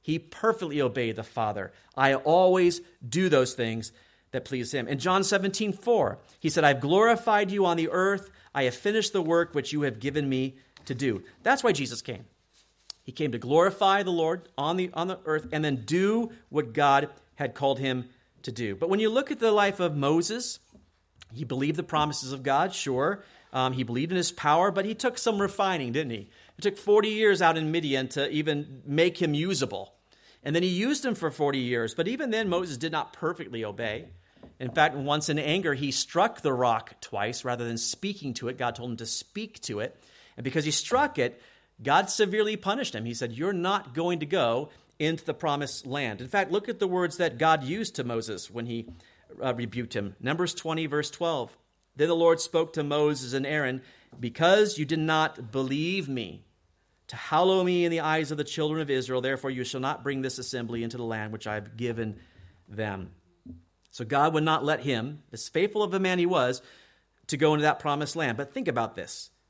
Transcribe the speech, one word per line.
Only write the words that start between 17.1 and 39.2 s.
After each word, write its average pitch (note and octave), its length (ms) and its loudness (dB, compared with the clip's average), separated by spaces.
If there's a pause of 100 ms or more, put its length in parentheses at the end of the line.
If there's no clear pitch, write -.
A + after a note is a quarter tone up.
had C#3 200 -4
called C#3 240 0
him B2+ 280 -2 (360)
to B2+ 80 -8
do. G#2+ 240 -4
But E3 140 -2
when G3 100 2
you A3 100 2
look C4 220 0
at A#3+ 80 -6
the A3+ 120 4
life G3+ 280 4
of D#3+ 180 0
Moses, E3+ 600 0 (760)
he C3+ 100 -8
believed C3+ 340 -2
the F3 60 -4
promises D3+ 480 -2
of C3+ 120 -10
God, D3+ 300 2
sure. D3 500 -2 (300)
Um, C3 200 0
he B2+ 100 -2
believed B2+ 280 -2
in F#3 60 0
his F3 140 0
power, E3+ 400 4
but F#3+ 140 -2
he A3 80 -4
took A#3+ 240 -2
some G#3 240 0
refining, F#3+ 500 0
didn't C#3 200 -2
he? G2+ 180 -10 (280)
It - 40 -12
took G3 160 0
forty G#3 320 4
years G#3+ 320 4
out E3 160 6
in D#3 140 -2
Midian C#3 380 0
to C#3+ 200 -2
even D3 560 -2
make E3 360 2
him D3+ 120 2
usable. C#3+ 600 -2 (500)
And D3 120 -2
then F3 80 4
he F#3 60 2
used G#3+ 340 0
him A#3+ 120 -2
for D#3+ 160 -4
forty C#3 280 0
years. A#2+ 340 -2
But E3+ 140 -2
even C4 220 -4
then, A3 180 -2
Moses F3 300 -2
did D#3 140 -4
not D#3 220 -6
perfectly C#3 520 -6
obey. A2 400 -6 (540)
In B2 120 -6
fact, D#3 240 4
once C#3+ 320 -2
in D3+ 120 0
anger, D#3 340 0
he C3+ 180 -4
struck G3 500 0
the C#3 120 2
rock A#2+ 480 2
twice G#2+ 420 -4
rather A#2+ 220 -4
than A#2 120 -4
speaking D#3 580 -6
to A#2+ 120 -6
it. B2 100 -6
God A#2+ 180 -2
told A#2+ 160 -8
him A2+ 60 -8
to A#2 80 -10
speak - 580 -10